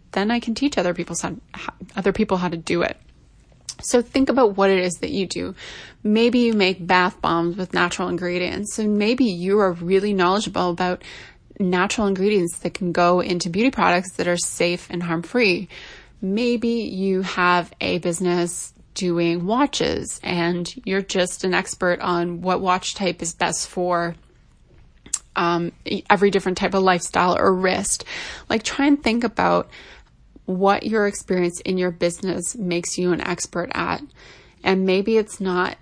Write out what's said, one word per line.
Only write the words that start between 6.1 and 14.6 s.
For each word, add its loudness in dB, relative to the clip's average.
you 4
make 2
bath 2
bombs 0
with -6
natural 0
ingredients. -4
So -2
maybe 2
you 2
are 4
really 0
knowledgeable 2
about -2
natural 0
ingredients 2
that -6
can -4
go 4
into -2
beauty 2
products 2
that -2
are 0
safe -2